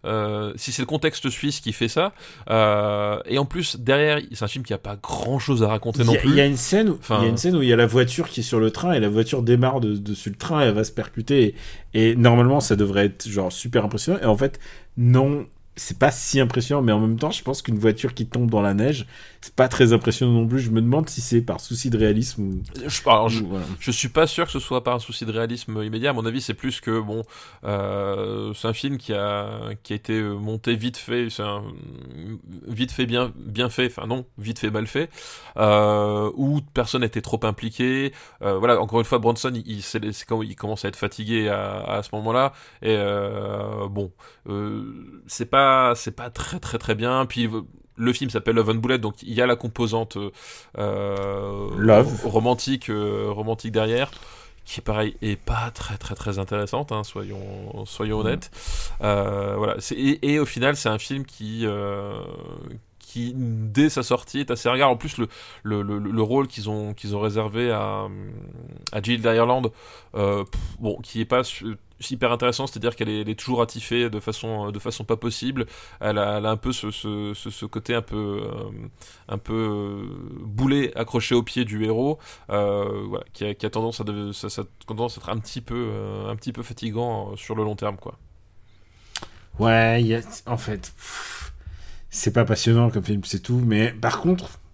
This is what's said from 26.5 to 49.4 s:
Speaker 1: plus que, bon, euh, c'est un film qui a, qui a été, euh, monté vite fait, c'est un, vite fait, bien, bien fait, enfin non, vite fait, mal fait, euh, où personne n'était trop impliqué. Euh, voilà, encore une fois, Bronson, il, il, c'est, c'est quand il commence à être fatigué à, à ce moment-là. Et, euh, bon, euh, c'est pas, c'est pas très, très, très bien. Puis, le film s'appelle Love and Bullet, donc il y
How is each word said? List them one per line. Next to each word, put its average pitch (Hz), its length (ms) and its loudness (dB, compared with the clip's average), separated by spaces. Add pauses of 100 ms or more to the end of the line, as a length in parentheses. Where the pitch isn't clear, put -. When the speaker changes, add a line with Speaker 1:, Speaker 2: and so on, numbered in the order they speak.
Speaker 1:
plus - 260 -4
que, 113 220 -2
bon, 110 220 -6 (420)
euh, 101 880 -4
c'est 113 160 -4
un 113 40 0
film 139 240 -4
qui - 160 -8
a, 104 360 -2 (340)
qui - 80 -12
a 104 60 -4
été, 110 160 -4
euh, 107 220 -2
monté 110 420 -2
vite 120 180 -4
fait, 120 340 -4
c'est 104 140 -8
un, 104 180 -6 (1080)
vite 120 260 -4
fait, 135 120 0
bien, 120 300 0
bien 117 340 -4
fait, 127 180 0
enfin - 200 -6
non, 123 180 -4 (120)
vite 110 220 -8
fait, 107 120 -2
mal 110 160 -2
fait, 160 220 -2 (480)
euh, 104 800 4
où 139 260 2 (120)
personne 127 280 0
n'était 113 200 -2
trop - 220 -2
impliqué. 127 720 -2 (280)
Euh, 98 160 0
voilà, 117 240 2
encore 110 180 2
une 117 60 2
fois, 127 140 2
Bronson, 117 340 0
il, 117 140 -8
il, 104 140 -8
c'est, 107 320 -4
c'est - 120 -14
quand 113 160 -2
il 104 140 -8
commence 104 300 -6
à - 20 -2
être 101 80 -6
fatigué 107 540 -2
à, 101 340 -2
à 104 180 -4
ce - 120 -12
moment-là. 127 400 0 (280)
Et, 110 160 2
euh, 104 920 -4
bon, 98 220 -4 (380)
euh, 107 800 -8
c'est - 220 -6
pas, 131 460 6
c'est - 200 -8
pas 120 140 -10
très, - 300 -8
très, - 180 -6
très 110 180 0
bien. 123 300 0
Puis, 120 240 -2 (480)
le 120 160 2
film 127 160 -2
s'appelle 113 260 0
Love 110 160 4
and 113 40 2
Bullet, 120 220 2
donc 110 260 -4
il 113 100 -8
y 113 80 2